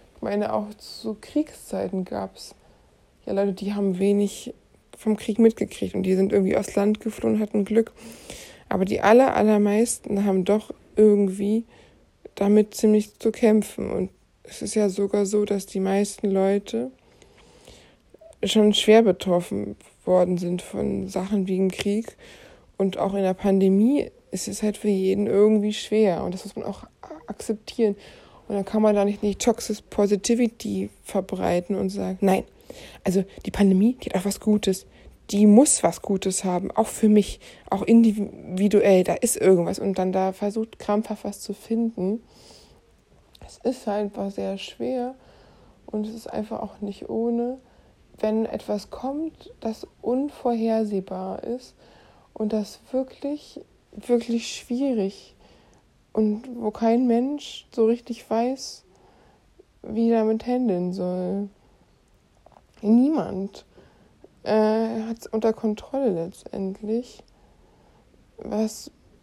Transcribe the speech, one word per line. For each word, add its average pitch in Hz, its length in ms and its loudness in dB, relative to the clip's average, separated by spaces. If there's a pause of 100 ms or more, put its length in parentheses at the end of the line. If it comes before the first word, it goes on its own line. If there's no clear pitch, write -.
(160)
Ich - 60 -14
meine, 208 300 -2
auch 214 220 -4
zu - 460 -12
Kriegszeiten 190 840 -6
gab's - 500 -10 (720)
ja - 60 -6
Leute, 196 200 0
die 202 220 -6
haben 196 240 0
wenig 202 560 0 (420)
vom 214 200 -2
Krieg - 220 -4
mitgekriegt 220 560 2
und 190 100 -2
die 190 100 2
sind 190 180 2
irgendwie 190 240 4
aufs 196 180 -2
Land 208 260 2
geflohen, 220 400 -2
hatten 208 240 0
Glück. 226 280 0 (760)
Aber 190 160 0
die 202 160 -2
aller-, 240 340 6
allermeisten 208 880 2
haben 190 200 2
doch 208 280 0 (240)
irgendwie 208 680 4 (720)
damit 208 400 4
ziemlich 214 440 2
zu 220 140 0
kämpfen. - 580 2
Und 190 200 -4 (320)
es - 200 -16
ist 208 120 -8
ja 208 140 2
sogar 202 380 0
so, 208 180 0
dass 196 220 -4
die 190 140 -6
meisten 196 500 -2
Leute 202 600 0 (1500)
schon 208 300 4
schwer 220 280 6
betroffen 196 760 -2 (280)
worden 180 340 2
sind 180 240 -4
von 196 460 -4
Sachen 190 400 -2
wie 185 100 -2
im 190 120 2
Krieg. 202 460 -4 (600)
Und 196 220 -2
auch 196 160 -2
in 202 80 0
der 185 120 0
Pandemie 196 760 2 (200)
ist - 180 -8
es 202 140 -8
halt 208 140 -2
für 214 120 -4
jeden 190 380 0
irgendwie 208 460 4
schwer. 208 520 0
Und 180 100 -6
das 190 100 -12
muss 202 120 -16
man - 80 -8
auch - 200 -10 (180)
a-, - 260 -18
akzeptieren. 214 680 -4 (520)
Und 202 80 -4
dann 196 80 -2
kann 214 180 0
man 214 120 4
da 202 100 2
nicht, 208 180 -2
nicht 202 180 -2
Toxic - 480 -2
Positivity 208 1040 0 (140)
verbreiten 185 720 -2
und 190 140 -2
sagen, 190 300 -6
"Nein, 190 240 2 (600)
also 190 200 0 (220)
die 190 60 -6
Pandemie, 202 500 4
die - 80 -8
hat - 60 -2
auch 185 80 -2
was 196 160 -6
Gutes. 208 460 0 (440)
Die 208 160 6
muss 226 360 8
was 170 200 0
Gutes 190 420 -4
haben, 180 280 -2
auch 220 160 0
für - 200 2
mich, 208 300 4 (320)
auch 196 120 -2
individuell, 202 1200 4
da 170 100 0
ist - 220 -2
irgendwas." 180 420 4
Und 196 200 -2
dann 185 140 0
da 190 200 0
versucht, 208 480 -6
krampfhaft 214 440 -2
was 202 160 -10
zu 202 140 -10
finden. 226 640 -4 (1300)
Es - 120 -20
ist - 280 -4
einfach 202 460 -4
sehr 196 260 -6
schwer 247 560 -8 (720)
und 214 200 -6
es 220 80 -12
ist 220 120 -16
einfach 214 340 -8
auch - 200 -12
nicht 202 280 -10
ohne, 240 500 -4 (600)
wenn 220 280 -2
etwas - 440 -8
kommt, 311 680 -10
das 220 260 -8 (140)
unvorhersehbar 220 1400 -4
ist 254 300 -10 (600)
und 214 180 -4
das 208 280 -6 (100)
wirklich, 269 680 -8 (320)
wirklich 233 640 -2
schwierig 240 840 -4 (760)
und 220 360 -2 (120)
wo 220 100 -4
kein 233 360 0
Mensch 254 680 -2
so 220 120 2
richtig 233 420 -4
weiß, 240 560 -6 (960)
wie 226 280 -2
damit 220 360 0
handeln 202 460 -2
soll. 185 560 -4 (1300)
Niemand, 220 840 0 (800)
äh, 220 680 0
hat's - 180 -10
unter 220 260 0
Kontrolle 220 580 -4
letztendlich, 196 1120 -8 (1160)
was, - 520 -6 (320)